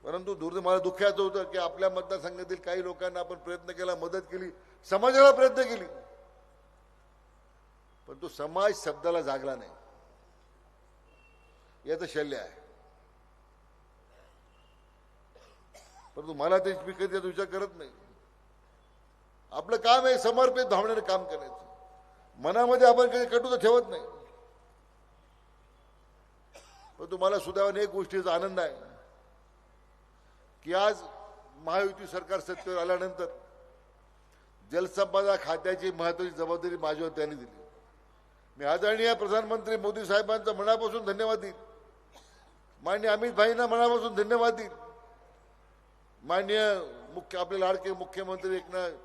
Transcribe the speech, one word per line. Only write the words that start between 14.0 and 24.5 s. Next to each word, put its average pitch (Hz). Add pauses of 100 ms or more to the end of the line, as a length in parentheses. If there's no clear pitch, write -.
परंतु 156
मला 156
ते, 190
मी 180
कधी 185
त्याचा 185
विचार 185
करत 190
नाही. 151 (1600)
आपलं 165
काम 240
आहे 254
समर्पित 254
भावनेने 214
काम 190
करायचं, - (600)
मनामध्ये 240
आपण 240
कधी 247
कटुता 240
ठेवत 233
नाही. 175 (3000)